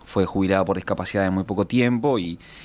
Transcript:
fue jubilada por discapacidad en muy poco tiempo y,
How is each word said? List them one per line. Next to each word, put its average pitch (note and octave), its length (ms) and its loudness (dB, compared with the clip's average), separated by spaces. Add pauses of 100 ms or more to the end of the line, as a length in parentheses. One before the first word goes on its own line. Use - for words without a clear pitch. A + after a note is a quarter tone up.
fue F#2+ 220 0
jubilada F#2+ 380 2
por F#2 120 0
discapacidad F#2 480 -2
en F#2+ 80 0
muy F#2+ 120 0
poco G2 220 0
tiempo B2 520 2
y, F2 200 -4 (260)